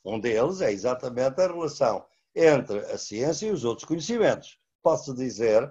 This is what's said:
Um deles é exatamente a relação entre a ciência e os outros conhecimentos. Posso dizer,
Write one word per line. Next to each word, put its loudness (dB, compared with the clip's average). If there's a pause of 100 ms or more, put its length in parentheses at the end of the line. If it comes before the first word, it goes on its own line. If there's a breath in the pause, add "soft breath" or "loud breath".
Um -4
deles 0
é 2
exatamente -2
a 2
relação -2 (280)
entre 4
a -8
ciência -4
e -2
os -4
outros -4
conhecimentos. -2 (240)
Posso 0
dizer, 2